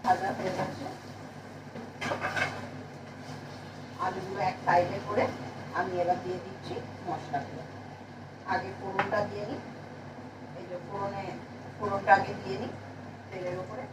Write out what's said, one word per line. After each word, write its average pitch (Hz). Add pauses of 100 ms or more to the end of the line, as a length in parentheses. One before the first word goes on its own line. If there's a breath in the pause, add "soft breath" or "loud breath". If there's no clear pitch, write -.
ভাজা 185
হয়ে 185
গেছে। - (3250)
আলুগুলো 370 (100)
এক 247
সাইডে 180 (100)
করে - (560)
আমি 180 (100)
এবার 180
দিয়ে 185
দিচ্ছি - (340)
মশলাগুলো। - (880)
আগে 190 (100)
ফোড়নটা 196 (100)
দিয়ে 202
নিই, - (1000)
এই 175
যে 180 (100)
ফোড়নে, 202 (520)
ফোড়নটা 202
আগে 202
দিয়ে 190
নিই - (580)
তেলের 180
উপরে। 127